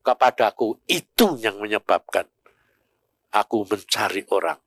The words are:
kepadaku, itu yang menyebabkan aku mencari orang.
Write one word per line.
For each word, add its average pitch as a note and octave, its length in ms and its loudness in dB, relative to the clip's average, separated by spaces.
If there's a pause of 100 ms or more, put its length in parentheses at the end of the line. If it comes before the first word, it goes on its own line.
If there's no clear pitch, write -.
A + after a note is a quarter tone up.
kepadaku, A#2+ 880 0
itu D3+ 480 0
yang G#2+ 240 -4
menyebabkan G2+ 640 -2 (1040)
aku G#2 400 -2
mencari G2+ 640 -4
orang. E2+ 240 0 (100)